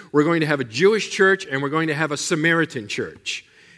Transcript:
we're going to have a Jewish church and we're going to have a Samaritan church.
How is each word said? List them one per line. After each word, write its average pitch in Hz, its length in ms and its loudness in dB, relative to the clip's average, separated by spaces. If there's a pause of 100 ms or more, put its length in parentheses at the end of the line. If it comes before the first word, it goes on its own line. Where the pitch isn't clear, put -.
(120)
we're 147 120 4
going 165 160 2
to 151 60 0
have 147 140 0
a 127 40 -6
Jewish 190 460 2
church 190 360 2
and 135 140 -4
we're 139 80 -2
going 160 200 0
to 151 60 -2
have 151 160 -2
a 147 60 -4
Samaritan 156 720 0
church. - 560 -8 (340)